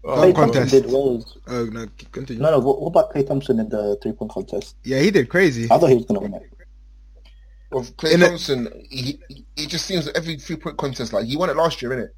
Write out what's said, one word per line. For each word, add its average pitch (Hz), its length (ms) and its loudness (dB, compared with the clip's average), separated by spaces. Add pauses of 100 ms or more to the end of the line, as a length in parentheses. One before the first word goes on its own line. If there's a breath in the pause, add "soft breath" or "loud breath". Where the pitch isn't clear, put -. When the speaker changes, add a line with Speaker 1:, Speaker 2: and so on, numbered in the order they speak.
Speaker 1:
Oh, - 120 -2
Speaker 2:
Dunk 185 180 8
Speaker 3:
Klay - 0 -
Thompson 123 280 4
Speaker 2:
contest. 131 100 0
Speaker 3:
did 131 140 6
well. 123 380 0 (240)
Speaker 2:
Oh, 120 180 -4
no, 113 200 -10 (120)
c-, - 140 -20
continue. 123 300 -8
Speaker 3:
No, 156 100 4
no. 147 80 4
What, 135 200 0
what 139 80 -6
about 170 240 2
Klay 143 140 0
Thompson 135 320 0
in 110 100 -2
the 104 340 -2
three-point 110 280 -8
contest? - 540 -10
Speaker 2:
Yeah, 135 160 -2
he 185 100 4
did 160 180 2
crazy. 147 420 2
Speaker 3:
I 135 80 6
thought 160 120 4
he 127 60 8
was 113 80 -2
gonna 101 160 -2
win - 140 -10
it. - 160 -18 (1200)
Speaker 1:
Well, 131 100 -2
Klay 156 300 -2
Speaker 2:
In 175 100 6
a 175 60 8
Speaker 1:
Thompson, 135 600 -6
he, 131 300 -8 (100)
he, - 160 -20 (120)
it 151 120 -10
just 170 180 -6
seems 175 180 -2
that 151 120 -4
every 165 200 -4
three-point 156 400 -10
contest, 131 360 -6
like, 117 140 -2
he 131 100 -4
won 175 140 0
it 135 60 -2
last 160 260 0
year, 123 80 -6
innit? 120 280 -6